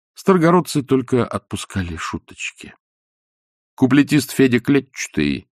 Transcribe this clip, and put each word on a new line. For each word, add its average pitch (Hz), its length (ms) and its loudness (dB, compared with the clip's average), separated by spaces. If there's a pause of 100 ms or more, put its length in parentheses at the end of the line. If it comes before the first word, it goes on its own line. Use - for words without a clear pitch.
(140)
старгородцы 170 680 2
только 127 420 0
отпускали - 720 -8
шуточки. - 760 -12 (1040)
Куплетист 139 560 2
Федя 135 260 4
Клетчатый 78 960 -2